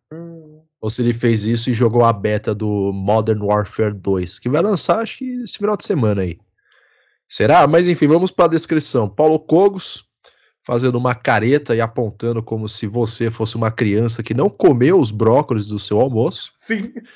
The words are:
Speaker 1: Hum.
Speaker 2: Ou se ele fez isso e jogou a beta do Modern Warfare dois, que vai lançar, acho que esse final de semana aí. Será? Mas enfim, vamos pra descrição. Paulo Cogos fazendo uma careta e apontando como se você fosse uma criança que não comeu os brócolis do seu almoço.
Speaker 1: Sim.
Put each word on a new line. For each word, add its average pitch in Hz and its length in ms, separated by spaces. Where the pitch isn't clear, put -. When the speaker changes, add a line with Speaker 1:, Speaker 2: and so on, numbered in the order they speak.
Speaker 1:
Hum. 170 200
Speaker 2:
Ou 110 100
se - 100
ele 117 140
fez 117 320
isso 113 240
e 117 40
jogou 117 300
a 117 80
beta 104 420
do 101 380
Modern 104 500
Warfare 104 520
dois, 92 440
que 123 120
vai 147 100
lançar, 202 400
acho - 180
que 254 60
esse - 140
final 202 220
de - 80
semana 110 360
aí. 87 140
Será? 147 400
Mas 170 220
enfim, 151 180
vamos 170 240
pra 175 160
descrição. 156 640
Paulo 156 300
Cogos 196 640
fazendo 123 340
uma 123 180
careta 120 600
e 113 60
apontando 113 600
como 110 260
se - 180
você 113 440
fosse 113 260
uma 113 140
criança 113 520
que 120 120
não 165 160
comeu 156 500
os 117 100
brócolis 113 560
do 104 120
seu 104 220
almoço. 131 560
Speaker 1:
Sim. 220 360